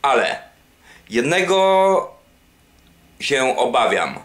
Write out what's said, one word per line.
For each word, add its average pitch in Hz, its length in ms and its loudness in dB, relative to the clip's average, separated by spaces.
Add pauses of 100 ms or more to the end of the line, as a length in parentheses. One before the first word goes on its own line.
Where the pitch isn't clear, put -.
Ale 113 380 0 (680)
jednego 190 1000 0 (1080)
się 131 380 -2
obawiam 110 680 0